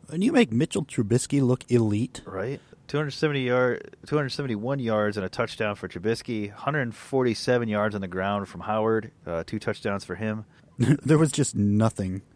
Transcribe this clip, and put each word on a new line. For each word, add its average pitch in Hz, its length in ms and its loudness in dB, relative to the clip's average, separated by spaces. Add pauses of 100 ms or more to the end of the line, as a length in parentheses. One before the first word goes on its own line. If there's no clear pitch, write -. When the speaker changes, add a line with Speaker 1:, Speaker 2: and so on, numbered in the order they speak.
Speaker 1:
when 165 140 -4
you 277 120 2
make 233 180 4
Mitchell 143 320 0
Trubisky 127 580 0
look 123 300 2
elite. 113 540 2
Speaker 2:
Right? 95 340 -6 (300)
Two 143 80 -4
hundred 147 140 -4
seventy 143 320 0
yard, 123 520 0 (100)
two 147 120 0
hundred 139 140 -2
seventy-one 131 480 -4
yards 107 360 0
and 98 100 -4
a 90 40 -4
touchdown 107 460 -2
for - 120 -10
Trubisky, 104 640 -4
hundred 131 420 -4
forty-seven 123 760 0
yards 104 260 0
on 98 60 -4
the 95 80 -6
ground 98 400 -2
from 90 100 -14
Howard, 110 520 0 (140)
uh, 85 220 -4
two 110 100 -6
touchdowns 101 460 -4
for 90 120 -8
him. 107 340 -4
Speaker 1:
<laughs> - 40 -20 (500)
There 151 160 6
was 156 120 4
just - 240 0
nothing 101 680 2 (120)